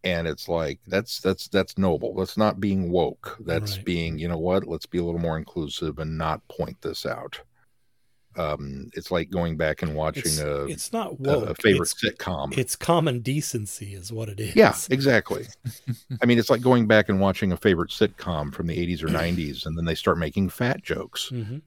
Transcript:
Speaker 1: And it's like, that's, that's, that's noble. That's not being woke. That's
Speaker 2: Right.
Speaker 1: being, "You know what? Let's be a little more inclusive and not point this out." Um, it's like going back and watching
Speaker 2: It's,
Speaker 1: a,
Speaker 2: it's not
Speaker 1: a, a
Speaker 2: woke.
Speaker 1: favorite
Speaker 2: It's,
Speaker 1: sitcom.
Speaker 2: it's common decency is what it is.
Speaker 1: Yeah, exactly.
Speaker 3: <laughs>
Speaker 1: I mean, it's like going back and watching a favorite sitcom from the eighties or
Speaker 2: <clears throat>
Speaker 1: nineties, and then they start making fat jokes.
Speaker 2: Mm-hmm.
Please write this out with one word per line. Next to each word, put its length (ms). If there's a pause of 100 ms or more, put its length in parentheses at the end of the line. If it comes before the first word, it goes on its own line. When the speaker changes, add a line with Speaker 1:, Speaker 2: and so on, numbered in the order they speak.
Speaker 1:
And 240
it's 200
like, 380
that's, 340
that's, 280
that's 280
noble. 380
That's 220
not 240
being 320
woke. 480
That's 360
Speaker 2:
Right. 80
Speaker 1:
being, 360
"You 80
know 100
what? 300
Let's 180
be 120
a 60
little 160
more 160
inclusive 640
and 180
not 320
point 340
this 220
out." 360 (1000)
Um, 560
it's 160
like 200
going 260
back 260
and 140
watching 260
Speaker 2:
It's, 160
Speaker 1:
a, 280
Speaker 2:
it's 260
not 160
Speaker 1:
a, 20
a 300
Speaker 2:
woke. 200
Speaker 1:
favorite 300
Speaker 2:
It's, 140
Speaker 1:
sitcom. 520
Speaker 2:
it's 200
common 440
decency 760
is 180
what 160
it 100
is. 160
Speaker 1:
Yeah, 220 (140)
exactly. 580 (340)
Speaker 3:
<laughs> 400
Speaker 1:
I 40
mean, 120
it's 100
like 120
going 260
back 220
and 120
watching 300
a 60
favorite 340
sitcom 640
from 140
the 100
eighties 240
or 60
Speaker 2:
<clears throat> 140
Speaker 1:
nineties, 440
and 100
then 100
they 100
start 220
making 320
fat 340
jokes. 480
Speaker 2:
Mm-hmm. 340